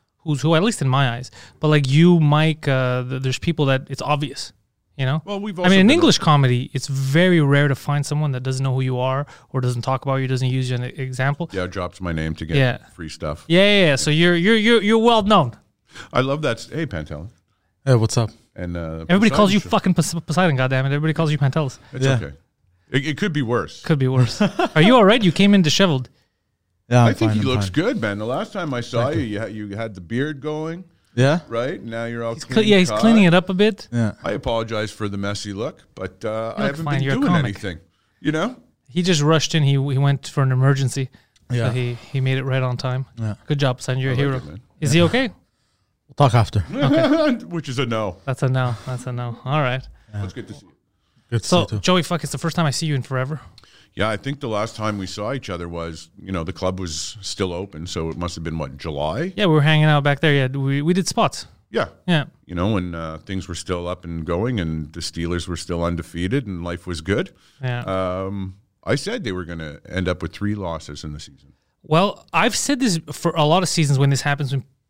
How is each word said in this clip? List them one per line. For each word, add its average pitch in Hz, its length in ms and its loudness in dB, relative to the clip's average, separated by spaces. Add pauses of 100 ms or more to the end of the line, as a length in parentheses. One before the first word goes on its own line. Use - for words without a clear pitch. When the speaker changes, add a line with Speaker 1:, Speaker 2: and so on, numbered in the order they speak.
(200)
Speaker 1:
who's 147 220 -4
who, 160 140 4
at 165 80 4
least 233 180 0
in 135 80 0
my 131 260 2
eyes. 123 160 -12 (280)
But, 156 100 2
like, 147 200 4
you, 165 300 8
Mike, 151 480 2
uh, 127 360 0
th-, 131 180 -8
there's 131 180 -2
people 156 280 0
that 135 220 0
it's 139 120 -10
obvious, 143 500 -6 (460)
you 135 80 -2
know? 147 180 0
Speaker 2:
Well, 202 160 -8
we've 202 180 -8
Speaker 1:
I 180 60 -4
Speaker 2:
also 180 60 6
Speaker 1:
mean, 196 100 8
in 190 80 8
Speaker 2:
been 277 60 8
Speaker 1:
English 339 260 4
Speaker 2:
on - 60 -4
Speaker 1:
comedy, 131 480 4
it's - 140 -4
very 147 520 4
rare 143 300 4
to 135 60 0
find 143 300 -2
someone 147 280 -2
that 127 100 -6
doesn't 131 200 -2
know 131 100 0
who 131 80 0
you 127 180 -2
are 131 260 -2 (260)
or 131 100 -4
doesn't 123 220 -2
talk 131 200 -2
about 135 120 -2
you, 131 120 -2
doesn't 127 220 0
use 127 200 -2
you 127 60 -4
as 120 60 -4
an 123 40 -6 (140)
example. 131 540 -2
Speaker 2:
Yeah, 90 140 -4
drops 90 340 -8
my 87 100 -4
name 80 240 -2
to 98 100 -10
get 107 120 0
Speaker 1:
Yeah. 127 200 2 (160)
Speaker 2:
free 80 160 -14
stuff. - 380 -8
Speaker 1:
Yeah, 170 160 4
yeah, 202 240 4
yeah. 139 80 4
So 147 160 0
you're, 170 240 4
you're, 202 220 4
you're, 220 240 4
you're 220 180 4
well 226 240 4
known. 190 300 4 (580)
Speaker 2:
I - 80 0
love 135 220 -2
that. 123 160 -2
S-, - 120 -16
hey, 160 160 -6
Pantelis. 78 440 -10 (560)
Speaker 3:
Hey, 135 100 4
what's 110 220 2
up? 110 140 -2 (260)
Speaker 2:
And, 87 180 -6
uh, 80 320 -8
Speaker 1:
Everybody 202 220 4
calls 190 240 4
you 208 80 4
Speaker 2:
Poseidon - 80 -8
show. - 0 -
Speaker 1:
fucking 190 240 2
Pos-, - 200 -2 (120)
Poseidon, 160 320 0
goddammit. 131 300 0
Everybody 147 260 0
calls 156 180 0
you 151 60 0
Pantelis. 139 420 0 (140)
Speaker 2:
It's 131 120 -6
Speaker 3:
Yeah. 135 160 4
Speaker 2:
okay. 69 120 -10 (560)
It, 135 160 -2
it 151 120 -4
could 196 160 -2
be 147 80 0
worse. 110 420 -4
Speaker 1:
Could 156 160 0
be 131 80 2
worse. 127 340 2
Speaker 2:
<laughs> - 340 0
Speaker 1:
Are 156 60 6
you 226 140 8
all 233 80 8
right? 226 180 6
You 180 120 4
came 202 200 6
in 196 80 6
disheveled. 147 480 2 (800)
Speaker 3:
Yeah, 123 140 6
I'm 113 60 6
Speaker 2:
I 104 40 2
think 110 180 2
Speaker 3:
fine, 107 100 2
Speaker 2:
he - 0 -
Speaker 3:
I'm 135 120 0
Speaker 2:
looks 104 120 0
Speaker 3:
fine. 92 80 -6
Speaker 2:
good, 208 280 0
man. 101 160 -2
The 107 80 -6
last 156 280 -4
time 170 200 -4
I 120 60 -4
saw 117 280 -2
Speaker 3:
Thank 151 100 -2
Speaker 2:
you, - 60 0
Speaker 3:
you. 117 100 -4
Speaker 2:
you 101 60 -4
had, 107 140 -6
you 107 220 -10
had 113 200 -6
the 95 60 -16
beard 131 380 -4
going. 156 460 -8 (280)
Speaker 3:
Yeah? 143 360 2
Speaker 2:
Right? 120 340 -4
Now 113 220 -8
you're 117 180 -8
all 117 120 -4
Speaker 1:
He's - 80 -12
cl-, - 100 -12
Speaker 2:
clean 214 160 2
Speaker 1:
yeah, 202 80 8
he's 180 120 4
Speaker 2:
cut. 107 120 -2
Speaker 1:
cleaning 220 240 8
it 170 80 6
up 180 160 4
a 190 40 -2
bit. 208 380 0
Speaker 3:
Yeah. 117 220 0 (100)
Speaker 2:
I 87 80 -4
apologize 113 600 -2
for 104 180 -6
the 101 80 -8
messy 101 340 -6
look, 113 320 -8 (120)
but, 110 280 -10
uh, 110 60 -4
Speaker 1:
You - 20 -4
Speaker 2:
I 110 160 -4
Speaker 1:
look - 100 -10
Speaker 2:
haven't 139 280 -4
Speaker 1:
fine. 143 100 -2
Speaker 2:
been 135 80 0
Speaker 1:
You're 139 100 0
a - 40 0
Speaker 2:
doing 277 100 0
Speaker 1:
comic. 170 160 4
Speaker 2:
anything. 98 360 -6 (420)
You 156 100 -2
know? 180 240 -2 (320)
Speaker 1:
He 160 140 -2
just 170 200 2
rushed 151 320 2
in. 160 100 2
He, 139 80 4
he 139 60 4 (200)
went 139 320 2
for 143 140 -2
an 131 100 2
emergency. 135 560 2 (420)
Speaker 3:
Yeah. 117 160 0
Speaker 1:
So 110 60 -2
he, 123 220 -4
he - 260 -6
made 131 160 0
it 135 80 -4
right 131 180 0
on 123 140 -2
time. 127 280 -4 (120)
Speaker 3:
Yeah. 110 180 -4 (120)
Speaker 1:
Good 147 120 0
job, 131 220 0
son. 131 180 -4
You're 131 120 0
a 123 40 0
Speaker 2:
I - 20 -2
like 143 80 2
Speaker 1:
hero. 135 120 -2
Speaker 2:
it, - 80 -10
man. 78 160 -16 (180)
Speaker 1:
Is 117 160 2
Speaker 3:
Yeah. 170 60 8
Speaker 1:
he 170 80 6
okay? 247 180 2 (800)
Speaker 3:
We'll - 80 -20
talk 143 200 6
after. 101 280 2 (100)
Speaker 1:
Okay. 302 720 2
Speaker 2:
<laughs> - 20 -18
Which 170 200 -6
is 127 120 -6
a 131 60 0
no. 110 380 -2
Speaker 1:
That's 127 200 -4
a 131 40 4
no. 127 280 0 (100)
That's 127 220 -8
a 123 40 -6
no. 120 320 -6
All 143 180 0
right. 127 240 -2 (280)
Speaker 3:
Yeah. 104 80 -6
Speaker 2:
That's 95 100 -6
good 107 160 -12
to 104 60 -14
see - 140 -20
you. - 40 -20 (580)
Speaker 3:
Good 117 120 -2
to - 60 -8
Speaker 1:
So, 180 100 4
Speaker 3:
see 165 40 4 (140)
you 104 40 -4
too. - 20 -
Speaker 1:
Joey, 180 220 2
fuck, 170 200 -4
it's 151 80 -8
the 143 60 -8
first 165 180 -6
time 170 100 0
I 143 60 0
see - 140 -4
you 151 100 -2
in 127 60 -2
forever. 131 400 -6 (520)
Speaker 2:
Yeah, 104 160 -2
I 107 60 -2
think 135 240 -8
the 131 80 -8
last 110 300 -4
time 107 220 -4
we 95 80 -8
saw 107 260 -8
each 127 160 -10
other 87 180 -6
was, 85 420 -10 (120)
you 95 100 -10
know, 85 140 -2
the 78 80 -6
club 92 260 -2
was 82 400 -8
still 95 320 -4
open, 87 360 -10
so 82 220 -6
it 73 60 -8
must 85 200 -6
have 82 100 -10
been, 80 120 -6
what, 69 200 -8
July? 82 580 -6
Speaker 1:
Yeah, 208 120 0
we 160 80 4
were 147 60 4
hanging 156 240 4
out 147 180 4
back 143 160 0
there. 151 140 2
Yeah, 135 140 2
we, 139 360 -2
we 170 100 2
did 185 140 0
spots. - 400 -2 (240)
Speaker 2:
Yeah. 214 160 -2 (200)
Speaker 1:
Yeah. 156 180 2 (200)
Speaker 2:
You - 100 -14
know, 98 180 0
when, 90 220 -4
uh, 80 300 -8
things 95 240 -8
were 85 60 -8
still 87 320 -6
up 87 180 -8
and 82 180 -8
going 98 380 -2
and 80 320 -4
the 85 80 -12
Steelers 85 460 -4
were 87 100 -6
still 85 260 -4
undefeated 87 640 -4
and 87 160 -6
life 87 240 -8
was 85 140 -6
good. 107 300 -2 (300)
Speaker 1:
Yeah. 123 200 -4
Speaker 2:
Um, 95 760 -4 (280)
I 117 120 -2
said 220 300 -6
they 104 80 -4
were 92 120 -6
gonna 80 340 -10 (100)
end 90 180 -2
up 90 140 -2
with 85 100 -6
three 104 240 -4
losses 82 480 -10
in 76 80 -8
the 76 80 -10
season. - 340 -20 (300)
Speaker 1:
Well, 170 480 -2
I've 185 240 0
said 285 240 -2
this 190 200 2 (120)
for - 200 -4
a 160 120 2
lot 170 200 4
of - 60 -2
seasons 143 300 2
when 139 120 4
this 135 100 0
happens, 143 320 -2
when 135 100 -4 (260)